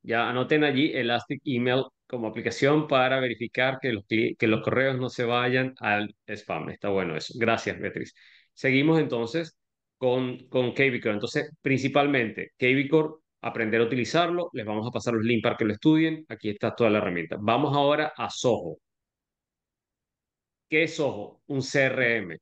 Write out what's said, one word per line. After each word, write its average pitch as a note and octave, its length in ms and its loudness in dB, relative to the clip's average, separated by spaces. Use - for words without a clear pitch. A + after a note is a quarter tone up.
Ya A2+ 280 0
anoten B2+ 340 2
allí C#3+ 300 2
Elastic A#2+ 500 -2
Email B2+ 400 2
como A#2 200 -6
aplicación C#3 600 2
para C3 320 2
verificar B2+ 640 -2
que C3 100 -2
los G2+ 140 -4
cli-, A2+ 320 0
que A#2 100 2
los A2 140 4
correos C3 360 2
no B2+ 120 -4
se B2 160 -4
vayan B2+ 540 0
al G#2 360 0
spam. F#2+ 440 -8
Está - 200 -4
bueno F#2 260 0
eso. - 220 -8
Gracias, A2+ 420 0
Beatriz. - 340 -8
Seguimos C#3 460 2
entonces B2+ 580 -4
con, B2+ 500 -2
con B2 260 0
K C#3 100 2
V A#2+ 180 2
Core. G#2+ 140 -2
Entonces, C3 360 -4
principalmente, C3+ 960 0
K B2+ 100 0
V C3+ 200 2
Core, D3+ 260 2
aprender A2+ 400 0
a - 20 6
utilizarlo. D#3 680 0
Les A#2 120 -8
vamos G#2+ 220 -4
a A#2+ 40 -6
pasar A#2 220 -4
los A2 100 0
links A#2 200 0
para A2+ 140 0
que A#2 80 0
lo G#2 80 0
estudien. D#3 560 2
Aquí A2 200 -8
está G#2 240 -4
toda A#2 160 2
la G#2+ 100 4
herramienta. F2 400 -4
Vamos B2 360 2
ahora D3 400 2
a A2 140 -6
Zoho. F2+ 480 0
¿Qué D#3 140 2
es D#3 120 -4
Zoho? G#2+ 520 -4
Un C3+ 140 -4
C C3+ 220 2
R B2+ 340 2
M. F2 240 -8